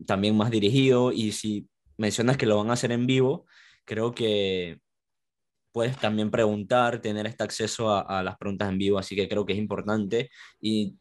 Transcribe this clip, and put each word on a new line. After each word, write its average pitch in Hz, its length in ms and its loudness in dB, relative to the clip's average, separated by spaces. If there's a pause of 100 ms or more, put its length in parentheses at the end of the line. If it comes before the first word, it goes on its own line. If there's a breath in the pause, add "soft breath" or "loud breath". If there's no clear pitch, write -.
también 104 300 2
más 107 160 2
dirigido, 123 580 4
y 107 220 -2
si 104 360 -6 (280)
mencionas 113 400 0
que 131 100 0
lo 104 120 4
van 107 120 0
a 120 40 2
hacer 120 180 -2
en 120 160 0
vivo, 131 380 2 (380 soft breath)
creo 113 300 -4
que 98 640 -2 (920)
puedes 117 260 -2
también 107 320 0
preguntar, 113 720 0
tener 104 240 -4
este 107 180 -6
acceso 107 460 -4
a, 98 100 2
a 95 220 -4
las 92 160 -6
preguntas 101 320 -4
en 95 80 -2
vivo, 98 200 2
así 95 160 -8
que 95 140 0
creo 104 160 -2
que - 80 -4
es 98 60 -2
importante. 104 720 -2 (280 loud breath)
Y 107 420 -2